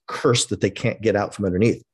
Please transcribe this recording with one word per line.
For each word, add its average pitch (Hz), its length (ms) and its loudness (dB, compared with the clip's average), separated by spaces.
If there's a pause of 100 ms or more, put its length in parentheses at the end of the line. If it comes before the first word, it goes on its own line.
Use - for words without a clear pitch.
curse - 400 0
that - 140 -4
they 101 100 2
can't - 320 -6
get 104 140 2
out 98 180 -2
from 101 100 -6
underneath. 98 380 2 (120)